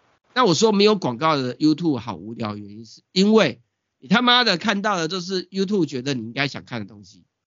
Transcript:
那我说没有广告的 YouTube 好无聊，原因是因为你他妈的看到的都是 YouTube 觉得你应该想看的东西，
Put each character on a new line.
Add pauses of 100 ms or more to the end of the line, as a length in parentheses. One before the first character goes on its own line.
(340)
那
我
说
没
有
广
告
的
YouTube
好
无
聊，
原
因
是 (100)
因
为 (380)
你
他
妈
的
看
到
的
都
是
YouTube
觉
得
你
应
该
想
看
的
东
西， (220)